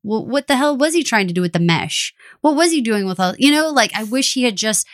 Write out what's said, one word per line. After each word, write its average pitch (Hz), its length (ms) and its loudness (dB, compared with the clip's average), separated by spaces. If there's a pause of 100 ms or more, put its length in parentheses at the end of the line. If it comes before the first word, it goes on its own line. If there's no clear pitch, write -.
Well, 214 220 -4
what 262 220 -2
the 165 100 2
hell 196 180 2
was 302 180 0
he 330 100 0
trying 202 260 0
to 170 40 -4
do 180 80 -2
with 175 120 -2
the 170 60 2
mesh? 170 540 0 (280)
What 294 140 4
was 330 160 2
he 311 100 0
doing 214 240 0
with 190 140 -4
all, 185 180 0
you 269 140 4
know, 311 180 2
like, 247 260 0
I 214 80 -4
wish 240 300 -2
he 254 100 0
had 220 140 0
just 214 360 -2